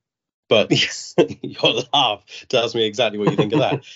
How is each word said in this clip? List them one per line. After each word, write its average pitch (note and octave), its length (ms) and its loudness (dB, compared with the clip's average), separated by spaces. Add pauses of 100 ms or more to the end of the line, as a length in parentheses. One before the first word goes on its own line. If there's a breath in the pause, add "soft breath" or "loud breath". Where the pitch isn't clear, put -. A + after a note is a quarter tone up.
(500)
But A2 220 4
<laughs> - 720 0
your - 420 -2 (100)
laugh A2 320 0 (240 loud breath)
tells A#2 260 0
me A#2 80 2
exactly G#2+ 360 0
what G#2 100 0
you G2+ 80 0
think B2 160 0
of A2+ 60 2
that. G#2+ 260 0 (100)